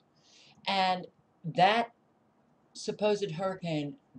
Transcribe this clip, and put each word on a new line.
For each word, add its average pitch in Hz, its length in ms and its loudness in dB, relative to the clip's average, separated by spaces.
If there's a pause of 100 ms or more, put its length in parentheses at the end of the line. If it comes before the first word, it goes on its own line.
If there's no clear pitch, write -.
(680)
and 185 420 0 (360)
that 196 480 4 (800)
supposed 202 600 -2
hurricane 170 640 -4 (220)